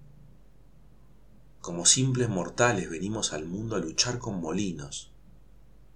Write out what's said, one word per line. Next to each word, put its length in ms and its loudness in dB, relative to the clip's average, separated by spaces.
Como 260 -2
simples 440 6
mortales 600 2
venimos 440 -4
al 120 -4
mundo 300 -4
a 40 0
luchar 380 0
con 220 -6
molinos. 720 -4